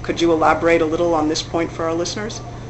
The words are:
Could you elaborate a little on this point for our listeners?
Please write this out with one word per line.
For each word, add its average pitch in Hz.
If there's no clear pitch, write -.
Could -
you 170
elaborate 160
a 160
little 165
on 156
this 160
point 165
for 165
our 165
listeners? 190